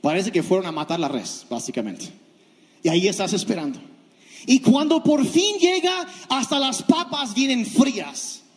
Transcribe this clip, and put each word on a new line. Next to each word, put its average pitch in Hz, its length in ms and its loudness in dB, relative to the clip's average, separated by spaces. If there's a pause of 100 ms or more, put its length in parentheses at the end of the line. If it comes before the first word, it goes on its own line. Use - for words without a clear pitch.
parece 185 280 0
que 330 120 0
fueron 185 240 0
a 165 60 -6
matar 160 280 -4
la 147 80 -2
res, - 400 -8
básicamente. 110 640 -8 (720)
Y 165 80 2
ahí 180 180 2
estás 190 240 -2
esperando. 160 480 -4 (680)
Y 262 140 6
cuando 302 420 4
por 294 220 4
fin 403 340 2
llega, 359 480 2 (220)
hasta 269 300 -2
las 262 240 -2
papas 269 520 -2
vienen 254 300 2
frías 208 760 -2 (140)